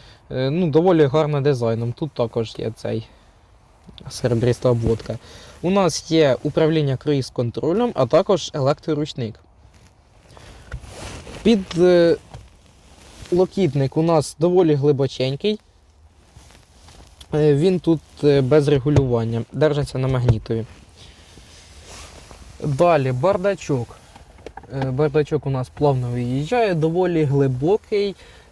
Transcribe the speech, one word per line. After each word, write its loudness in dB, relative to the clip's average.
Е, -4
ну, 0
доволі 4
гарна 0
дизайном. 0
Тут -8
також -4
є -6
цей -8
серебриста 0
обводка. -2
У -2
нас 0
є 4
управління 0
круїз-контролем, -2
а 2
також 0
електроручник. -4
Під, 4
е, 4
локітник 0
у 0
нас 0
доволі 4
глибоченький. -2
Е, 4
він 2
тут, 0
е, 4
без 2
регулювання, 0
держиться -2
на -2
магнітові. -2
Далі 2
бардачок. -2
Е, -4
бардачок 0
у -4
нас -4
плавно 0
виїжджає, 0
доволі 0
глибокий. 0